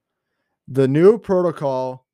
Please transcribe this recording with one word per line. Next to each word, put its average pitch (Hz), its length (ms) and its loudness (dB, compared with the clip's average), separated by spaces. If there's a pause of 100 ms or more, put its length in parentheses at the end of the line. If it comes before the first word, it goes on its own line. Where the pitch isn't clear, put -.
(680)
The 135 180 0
new 170 320 4
protocol, 135 960 -4